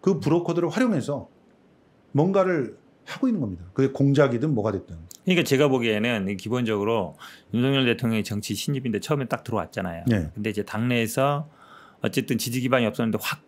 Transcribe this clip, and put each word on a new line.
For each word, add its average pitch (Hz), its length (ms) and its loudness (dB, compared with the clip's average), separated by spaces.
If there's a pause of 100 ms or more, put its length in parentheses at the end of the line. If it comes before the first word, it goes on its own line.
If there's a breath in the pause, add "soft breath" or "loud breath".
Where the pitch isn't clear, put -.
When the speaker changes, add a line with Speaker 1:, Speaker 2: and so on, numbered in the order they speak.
Speaker 1:
그 185 200 2
브로커들을 170 480 2
활용해서 151 600 0 (840)
뭔가를 180 640 2 (280)
하고 - 240 -2
있는 214 120 0
겁니다. 92 320 -6
그게 135 200 2
공작이든 139 600 4
뭐가 107 180 0
됐든. 90 240 -6 (280)
Speaker 2:
그러니까 175 200 2
제가 139 240 4
보기에는 110 680 0
기본적으로 110 800 -2 (360 loud breath)
윤석열 131 340 2
대통령이 113 380 0
정치 104 300 -4
신입인데 127 460 -2
처음에 143 260 -2
딱 - 180 -6
들어왔잖아요. 90 640 -6
Speaker 1:
네. 92 260 2
Speaker 2:
근데 107 160 -4
이제 104 120 -4
당내에서 123 840 0 (540 loud breath)
어쨌든 113 360 -2
지지 123 220 -4
기반이 123 260 2
없었는데 107 340 -2
확 - 280 -8